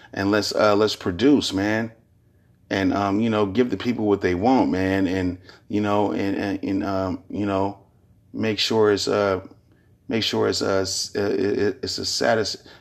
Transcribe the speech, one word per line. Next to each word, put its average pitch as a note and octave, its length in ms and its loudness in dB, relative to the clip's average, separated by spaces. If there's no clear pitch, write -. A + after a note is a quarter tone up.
and G2 180 0
let's, G#2 240 0
uh, G#2 220 4
let's G#2+ 180 2
produce, G#2+ 600 2
man. A2 360 -2
And, F#2+ 240 0
um, G2 260 0
you A2+ 120 0
know, G#2+ 160 2
give A#2+ 240 0
the F#2+ 80 -4
people A#2 260 -2
what G2+ 160 2
they F#2 140 0
want, G2+ 360 2
man. F#2+ 360 0
And, F2+ 320 -2
you G2+ 120 -2
know, G#2 320 0
and, G2 240 -2
and, G2 260 -4
and, G2 220 -2
um, F#2+ 460 -4
you G2+ 160 -4
know, G2 320 -2
make A2 240 -2
sure G#2+ 340 4
it's, G2 160 0
uh, G2+ 320 2
make A2+ 160 -2
sure G#2+ 260 0
it's, G2 120 -2
uh, G2 200 0
s-, - 360 -6
uh, G#2 40 0
it, G2+ 380 0
it, G#2 240 0
it's - 140 -6
a G2 80 -8
satis-, A#2 580 -2